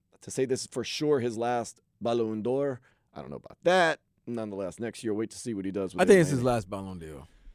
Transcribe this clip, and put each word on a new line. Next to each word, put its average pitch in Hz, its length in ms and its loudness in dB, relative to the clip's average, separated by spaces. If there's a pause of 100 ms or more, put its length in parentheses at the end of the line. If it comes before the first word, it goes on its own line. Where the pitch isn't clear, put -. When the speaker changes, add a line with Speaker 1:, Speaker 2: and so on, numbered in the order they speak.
(220)
Speaker 1:
To - 80 -16
say 131 140 0
this 127 180 0
is - 40 -12
for - 160 -6
sure 147 380 0
his 113 180 -2
last 117 420 -2 (200)
Ballon 110 420 0
d'Or, 131 380 -2 (340)
I - 60 -14
don't 67 100 -12
know 69 60 -10
about - 260 -18
that. 170 380 4 (260)
Nonetheless, 104 520 -6
next 113 240 -6
year, 110 120 0
wait 107 160 -2
to - 80 -18
see 120 160 -6
what 98 100 -4
he 95 60 -2
does 95 240 -2
with 170 80 2
Speaker 2:
I - 20 2
think 190 160 10
it's 151 80 4
Speaker 1:
Miami. 139 100 0
Speaker 2:
his 120 60 0
last 117 260 0
Ballon 98 280 -8
d'Or. 78 260 -14 (300)